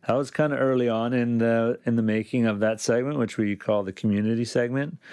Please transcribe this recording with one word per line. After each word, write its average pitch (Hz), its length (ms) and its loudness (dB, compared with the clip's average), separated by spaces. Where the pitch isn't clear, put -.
that 113 60 2
was 135 160 0
kinda 151 260 0
early 127 320 2
on 117 260 0
in 120 260 0
the, 117 440 2
in 120 120 0
the 117 80 2
making 110 420 0
of 107 140 0
that 110 200 0
segment, 127 380 0
which 117 220 -2
we 101 160 0
call 104 260 0
the 95 100 -6
community 110 540 0
segment, 131 540 -2